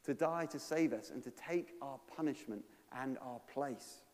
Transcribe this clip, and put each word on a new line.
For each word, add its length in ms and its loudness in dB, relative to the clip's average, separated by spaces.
to 100 2
die 340 4
to 120 -4
save 320 4
us 200 -2
and 120 -4
to 80 -6
take 500 -2
our 180 -6
punishment 480 0
and 220 0
our 180 -6
place. 480 -2